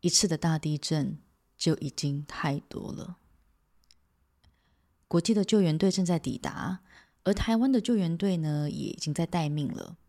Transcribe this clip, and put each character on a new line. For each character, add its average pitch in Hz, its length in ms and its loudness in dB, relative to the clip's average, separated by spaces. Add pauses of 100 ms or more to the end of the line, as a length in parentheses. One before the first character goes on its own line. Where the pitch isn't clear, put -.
一 175 60 0
次 - 200 4
的 165 100 0
大 160 220 2
地 151 180 -2
震 151 400 -2 (400)
就 160 200 2
已 143 120 -6
经 143 380 -4
太 143 320 -2
多 - 340 -10
了。 - 240 -12 (1900)
国 170 120 2
际 220 140 2
的 208 100 4
救 208 180 4
援 160 140 4
队 190 140 4
正 185 160 0
在 170 140 2
抵 127 180 -4
达， - 460 -6 (400)
而 196 100 2
台 226 240 0
湾 262 140 4
的 254 100 4
救 240 140 2
援 170 200 2
队 190 220 0
呢， 151 320 0
也 143 200 -6
已 - 60 -8
经 - 160 -6
在 165 140 0
待 160 240 0
命 147 180 -2
了。 50 300 -10 (120)